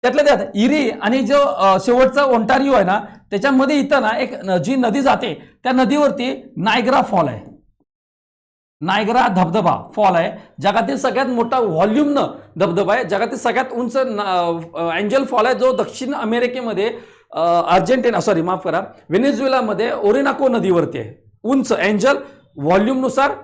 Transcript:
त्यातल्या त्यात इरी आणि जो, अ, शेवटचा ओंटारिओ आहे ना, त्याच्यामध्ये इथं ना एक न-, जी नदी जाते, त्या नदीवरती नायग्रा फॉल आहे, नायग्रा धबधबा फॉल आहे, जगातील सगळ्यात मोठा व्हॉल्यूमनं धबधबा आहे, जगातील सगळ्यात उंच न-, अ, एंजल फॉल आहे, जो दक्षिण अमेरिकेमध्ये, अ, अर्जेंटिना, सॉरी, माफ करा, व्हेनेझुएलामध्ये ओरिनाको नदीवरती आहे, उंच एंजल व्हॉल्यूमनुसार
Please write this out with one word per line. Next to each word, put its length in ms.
त्यातल्या 220
त्यात 300
इरी 360
आणि 360
जो, 120
अ, 420
शेवटचा 440
ओंटारिओ 480
आहे 120
ना, 160
त्याच्यामध्ये 480
इथं 240
ना 160
एक 160
न-, 180
जी 140
नदी 240
जाते, 640
त्या 100
नदीवरती 840
नायग्रा 460
फॉल 260
आहे, 260
नायग्रा 480
धबधबा 680
फॉल 180
आहे, 240
जगातील 360
सगळ्यात 300
मोठा 320
व्हॉल्यूमनं 680
धबधबा 380
आहे, 100
जगातील 340
सगळ्यात 340
उंच 240
न-, 640
अ, 220
एंजल 280
फॉल 220
आहे, 120
जो 180
दक्षिण 380
अमेरिकेमध्ये, 840
अ, 80
अर्जेंटिना, 520
सॉरी, 220
माफ 220
करा, 160
व्हेनेझुएलामध्ये 840
ओरिनाको 560
नदीवरती 500
आहे, 320
उंच 300
एंजल 440
व्हॉल्यूमनुसार 760